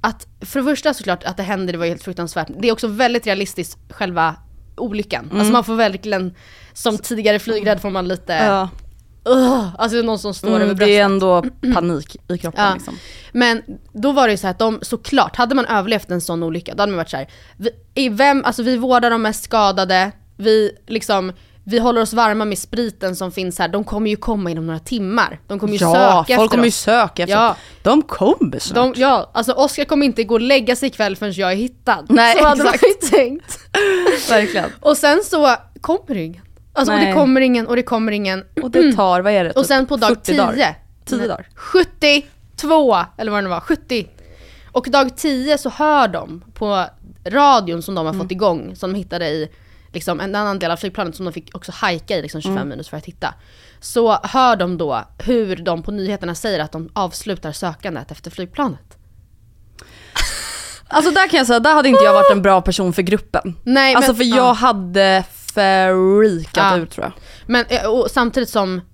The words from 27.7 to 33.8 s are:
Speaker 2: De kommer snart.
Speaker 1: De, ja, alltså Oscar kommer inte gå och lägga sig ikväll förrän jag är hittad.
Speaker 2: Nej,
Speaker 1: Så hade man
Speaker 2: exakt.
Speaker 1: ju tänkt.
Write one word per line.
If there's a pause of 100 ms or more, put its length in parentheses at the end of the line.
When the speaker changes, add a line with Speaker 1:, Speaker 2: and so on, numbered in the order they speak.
Speaker 2:
De
kommer
snart.
Speaker 1:
De,
ja,
alltså
Oscar
kommer
inte
gå
och
lägga
sig
ikväll
förrän
jag
är
hittad.
Speaker 2:
Nej,
Speaker 1:
Så
hade
man
Speaker 2:
exakt.
Speaker 1:
ju
tänkt. (360)